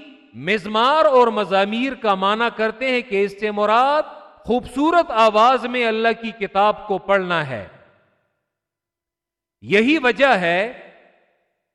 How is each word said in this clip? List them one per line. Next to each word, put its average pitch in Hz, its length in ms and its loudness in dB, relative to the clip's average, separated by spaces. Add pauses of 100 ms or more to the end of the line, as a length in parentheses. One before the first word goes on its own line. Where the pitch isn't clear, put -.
(340)
مزمار 214 720 0
اور 254 220 4
مزامیر 214 680 -2
کا 208 200 0
معنی 202 300 0 (100)
کرتے 220 360 -4
ہیں 247 100 -2
کہ 202 220 -2
اس 202 160 -6
سے 214 120 -4
مراد 233 520 0 (420)
خوبصورت 311 640 0
آواز 226 540 4
میں 247 200 -4
اللہ 226 220 0 (140)
کی 226 100 -8
کتاب 202 560 -2
کو 190 100 -2
پڑھنا 180 520 -2
ہے۔ 104 180 -10 (1900)
یہی 220 360 2
وجہ 254 300 2
ہے 190 460 0 (1000)